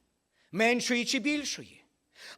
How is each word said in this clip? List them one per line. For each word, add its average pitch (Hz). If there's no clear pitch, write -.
меншої 240
чи 269
більшої. 269